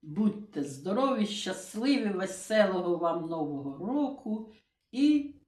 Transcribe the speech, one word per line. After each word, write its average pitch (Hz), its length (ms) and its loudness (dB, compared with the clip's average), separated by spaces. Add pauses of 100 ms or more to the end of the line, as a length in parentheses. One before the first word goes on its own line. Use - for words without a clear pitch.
Будьте 156 600 -2
здорові, 208 600 0
щасливі, 220 840 0
веселого 185 880 2
вам 165 300 0
Нового 147 580 -6
року 226 640 -4 (400)
і 285 440 2 (120)